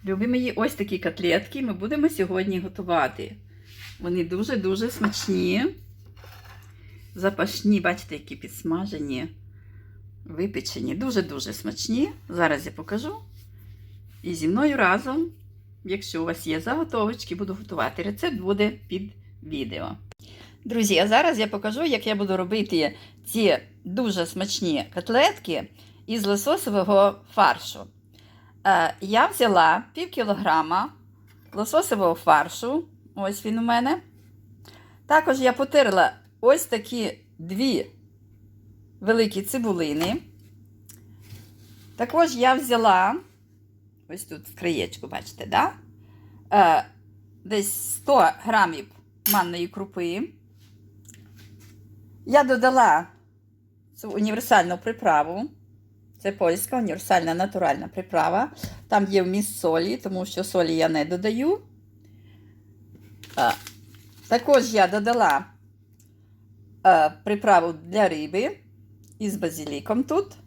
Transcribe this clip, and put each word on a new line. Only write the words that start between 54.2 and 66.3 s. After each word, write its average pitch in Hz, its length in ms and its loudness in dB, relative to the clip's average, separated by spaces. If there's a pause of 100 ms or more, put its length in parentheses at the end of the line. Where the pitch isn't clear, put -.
приправу. 190 720 0 (680)
Це 196 140 -6
польська 196 460 -2
універсальна 175 560 0
натуральна 180 540 -2
приправа. 185 600 -2 (380)
Там 202 180 2
є 190 160 2
вміст 196 360 -2
солі, 170 380 0
тому 190 300 -6
що 185 180 -6
солі 170 320 0
я 160 120 2
не 156 160 0
додаю. 220 540 -2 (1800)
А, 120 160 2 (760)
також 240 460 2
я 196 120 6
додала, 208 600 2 (1400)